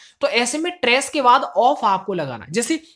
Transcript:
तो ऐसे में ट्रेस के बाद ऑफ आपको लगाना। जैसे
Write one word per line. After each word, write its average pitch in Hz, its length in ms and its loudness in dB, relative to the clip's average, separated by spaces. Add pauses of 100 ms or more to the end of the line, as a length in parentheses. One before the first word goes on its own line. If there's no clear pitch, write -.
(200)
तो 285 80 0
ऐसे 240 300 -2
में 349 140 -4
ट्रेस 262 380 0
के 294 120 -2
बाद 254 200 6
ऑफ 240 420 0
आपको 190 300 0
लगाना। 135 360 -6
जैसे 240 320 -2 (140)